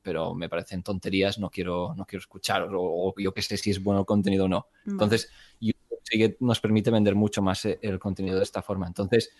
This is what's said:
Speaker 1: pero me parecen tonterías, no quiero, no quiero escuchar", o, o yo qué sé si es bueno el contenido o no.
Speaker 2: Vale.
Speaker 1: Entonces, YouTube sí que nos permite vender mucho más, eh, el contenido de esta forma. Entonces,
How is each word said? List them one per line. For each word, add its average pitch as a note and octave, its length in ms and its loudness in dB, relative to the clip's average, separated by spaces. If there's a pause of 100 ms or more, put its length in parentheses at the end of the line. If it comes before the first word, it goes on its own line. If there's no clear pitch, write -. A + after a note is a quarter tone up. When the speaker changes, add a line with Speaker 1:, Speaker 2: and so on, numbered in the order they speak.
Speaker 1:
pero F2 340 -4
me E2 140 -6
parecen E2+ 340 -6
tonterías, F#2+ 560 0
no F#2+ 120 -6
quiero, F2+ 440 -4
no F#2+ 120 -10
quiero F#2+ 140 -10
escuchar", G2 420 -4
o, F#2 180 -4
o F2+ 380 -2
yo F#2+ 160 -2
qué G2+ 80 -6
sé G#2 160 -4
si - 120 -2
es F#2+ 120 -2
bueno G2 180 2
el F#2+ 60 -2
contenido G2 400 2
o - 20 2
no. F2+ 180 0 (200)
Speaker 2:
Vale. G3+ 60 -6
Speaker 1:
Entonces, A#2 380 0 (300)
YouTube - 440 -4
sí A2 140 0
que A2 220 4
nos A#2+ 200 2
permite G#2+ 300 2
vender G#2 240 4
mucho G#2 280 2
más, F#2+ 240 0
eh, F#2+ 160 -2
el G2 160 -2
contenido F#2+ 400 -2
de - 60 2
esta - 180 -4
forma. F#2+ 240 -4
Entonces, G2+ 540 0